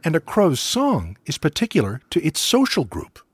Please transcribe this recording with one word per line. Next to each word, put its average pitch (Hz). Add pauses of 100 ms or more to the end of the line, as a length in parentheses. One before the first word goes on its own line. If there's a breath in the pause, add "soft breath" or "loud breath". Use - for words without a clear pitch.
And 160
a 160
crow's 165
song 170
is 143
particular 131
to 349
its 156
social 233
group. 76 (160)